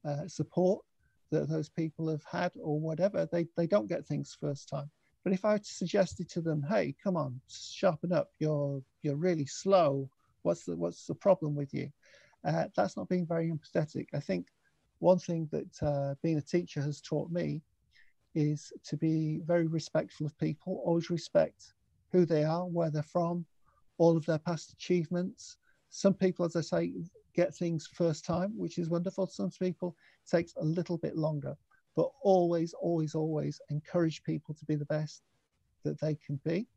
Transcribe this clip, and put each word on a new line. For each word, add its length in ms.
uh, 220
support 580
that 180
those 200
people 380
have 160
had, 280
or 180
whatever, 520
they, 160
they 100
don't 220
get 160
things 340
first 300
time. 200
But 100
if 100
I 200
suggested 640
to 120
them, 200
"Hey, 420
come 140
on, 320
sharpen 640
up, 240
you're, 420
you're 140
really 300
slow, 640
what's 200
the, 140
what's 280
the 100
problem 400
with 180
you?" 180
Uh, 200
that's 200
not 140
being 180
very 240
empathetic. 640
I 80
think 260
one 200
thing 320
that, 340
uh, 380
being 140
a 40
teacher 400
has 200
taught 280
me 320
is 380
to 100
be 500
very 220
respectful 580
of 120
people, 480
always 240
respect 640
who 140
they 200
are, 200
where 240
they're 140
from, 420
all 180
of 100
their 140
past 320
achievements. 880
Some 240
people, 320
as 100
I 60
say, 320
get 180
things 400
first 300
time, 340
which 200
is 120
wonderful. 380
Some 220
people 460
it 120
takes 200
a 60
little 340
bit 200
longer, 380
but 140
always, 520
always, 420
always 440
encourage 540
people 320
to 100
be 100
the 100
best 380
that 160
they 160
can 200
be 320